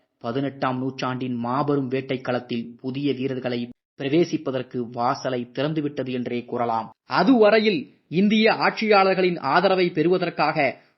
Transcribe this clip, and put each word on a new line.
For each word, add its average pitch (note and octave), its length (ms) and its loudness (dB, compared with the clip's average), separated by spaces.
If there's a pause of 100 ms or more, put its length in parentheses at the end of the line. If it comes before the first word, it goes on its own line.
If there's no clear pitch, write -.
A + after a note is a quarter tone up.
(200)
பதினெட்டாம் C3+ 580 -4
நூற்றாண்டின் B2+ 560 -4
மாபெரும் C3+ 540 -2
வேட்டை C3 340 -4
களத்தில் A#2+ 600 -6
புதிய C3+ 320 -4
வீரர்களை B2 560 -6 (320)
பிரவேசிப்பதற்கு C#3+ 760 -2 (140)
வாசலை B2 640 -2
திறந்துவிட்டது C#3+ 580 -4
என்றே A#2+ 340 -4
கூறலாம். A#2 460 -4 (140)
அதுவரையில் G#3 880 4 (140)
இந்திய G#3 460 4
ஆட்சியாளர்களின் F#3+ 880 2
ஆதரவை F3+ 520 2
பெறுவதற்காக D#3+ 840 0 (220)